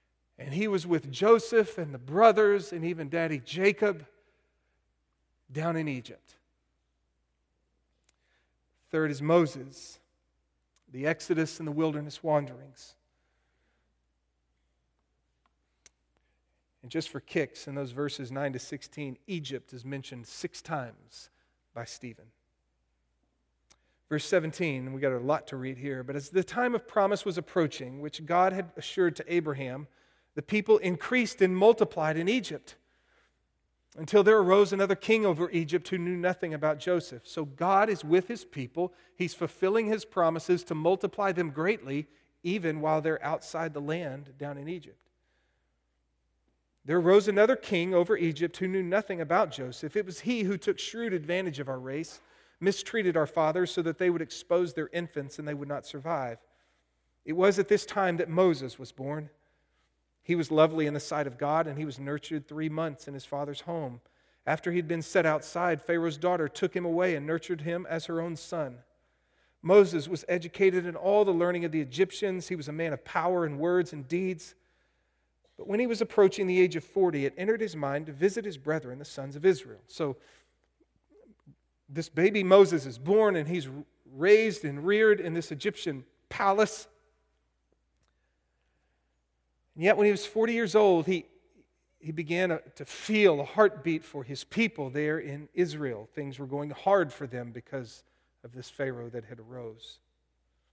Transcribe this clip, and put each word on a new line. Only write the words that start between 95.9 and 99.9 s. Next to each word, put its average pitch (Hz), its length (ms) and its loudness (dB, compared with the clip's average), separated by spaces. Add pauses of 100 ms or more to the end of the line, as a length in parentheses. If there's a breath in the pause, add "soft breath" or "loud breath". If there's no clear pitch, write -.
Things 139 240 -10
were 139 80 -10
going 143 240 -6
hard 185 420 2
for 139 140 -12
them 120 240 -10
because 120 520 -12 (400)
of 120 100 -20
this 127 180 -16
Pharaoh 123 380 -6
that 113 160 -12
had 117 140 -18
arose. 113 600 -16 (720)